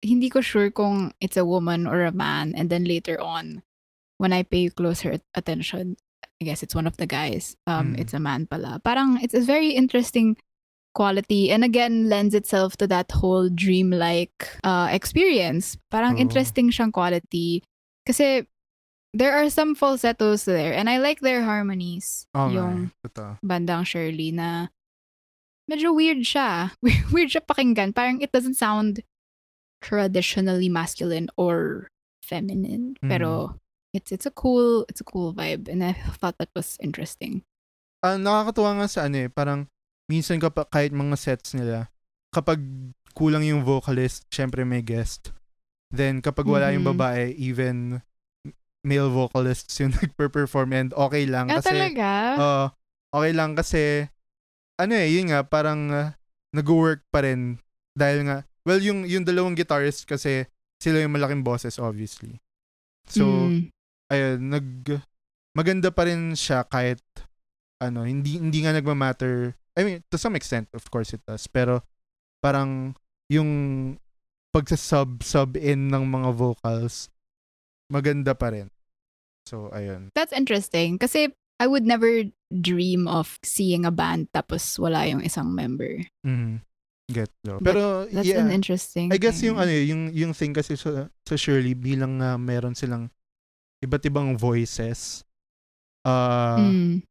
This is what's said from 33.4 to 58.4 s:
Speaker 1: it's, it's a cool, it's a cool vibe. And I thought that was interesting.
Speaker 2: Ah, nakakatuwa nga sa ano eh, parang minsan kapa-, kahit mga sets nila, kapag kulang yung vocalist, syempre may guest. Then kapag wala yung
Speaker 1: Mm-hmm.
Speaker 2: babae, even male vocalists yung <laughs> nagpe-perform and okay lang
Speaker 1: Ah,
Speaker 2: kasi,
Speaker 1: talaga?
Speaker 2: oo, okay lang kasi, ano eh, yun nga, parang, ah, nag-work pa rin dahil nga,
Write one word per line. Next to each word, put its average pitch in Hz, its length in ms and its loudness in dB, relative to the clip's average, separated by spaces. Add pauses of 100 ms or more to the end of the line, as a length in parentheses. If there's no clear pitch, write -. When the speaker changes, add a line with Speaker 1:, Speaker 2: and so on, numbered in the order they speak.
Speaker 1:
it's, - 180 -6
it's 190 140 -8
a 277 60 -4
cool, 240 560 2
it's - 140 -14
a - 60 -16
cool 175 260 -4
vibe. 160 340 -6
And 180 160 -2
I 180 100 0
thought - 460 -6
that 170 160 -6
was - 240 -8
interesting. - 640 -8 (580)
Speaker 2:
Ah, 185 140 0
nakakatuwa 208 640 2
nga 202 80 0
sa - 180 -4
ano 143 140 0
eh, 127 100 -2
parang 143 380 -2 (380)
minsan 160 320 0
kapa-, 156 300 0
kahit 147 240 2
mga 143 240 0
sets - 380 -4
nila, 117 360 -4 (400)
kapag 160 320 0 (520)
kulang 151 300 2
yung 151 180 2
vocalist, 127 680 0
syempre 131 320 -4
may 123 200 -2
guest. 117 520 -6 (560)
Then 135 300 0
kapag 143 260 -2
wala 139 240 4
yung 143 140 0
Speaker 1:
Mm-hmm. 135 160 2
Speaker 2:
babae, 123 240 0 (120)
even 123 640 -4 (800)
male 139 280 2
vocalists 127 680 0
yung 135 180 0
<laughs> - 20 4
nagpe-perform 139 760 0
and 131 200 0
okay 143 340 2
lang 127 240 0
Speaker 1:
Ah, 311 80 2
Speaker 2:
kasi, - 140 0
Speaker 1:
talaga? 339 380 0 (260)
Speaker 2:
oo, 143 300 2 (480)
okay 156 200 2
lang 156 200 0
kasi, 147 520 0 (720)
ano 196 160 0
eh, 185 160 2
yun 175 200 2
nga, 143 120 2
parang, 151 480 0
ah, 147 200 -2 (440)
nag-work 156 560 4
pa 147 120 2
rin 127 360 -2 (340)
dahil 143 320 2
nga, 139 140 -2 (240)